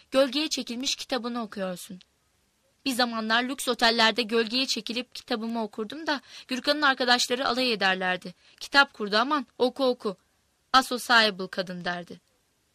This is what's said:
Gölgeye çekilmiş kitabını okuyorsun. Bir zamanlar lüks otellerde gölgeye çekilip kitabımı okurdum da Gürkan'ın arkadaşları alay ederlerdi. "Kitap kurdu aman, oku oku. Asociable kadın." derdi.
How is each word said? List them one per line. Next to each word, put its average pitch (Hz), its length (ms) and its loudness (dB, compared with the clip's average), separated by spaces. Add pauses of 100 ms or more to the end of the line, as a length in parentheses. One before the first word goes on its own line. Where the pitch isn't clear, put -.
(120)
Gölgeye 269 360 2
çekilmiş 254 480 -4
kitabını 240 480 -4
okuyorsun. 185 560 -8 (840)
Bir 269 60 0
zamanlar 233 520 0
lüks 254 240 -4
otellerde 233 540 4
gölgeye 233 440 0
çekilip 247 500 -6
kitabımı 226 480 -6
okurdum 226 440 -8
da 294 140 -2 (260)
Gürkan'ın 294 340 -2
arkadaşları 254 640 2
alay 247 260 0
ederlerdi. 185 600 0 (260)
"Kitap 277 340 2
kurdu 208 240 -2
aman, 269 280 2 (120)
oku 254 280 2
oku. 240 320 0 (560)
Asociable 220 720 2
kadın." 180 380 -6
derdi. 175 360 -8 (540)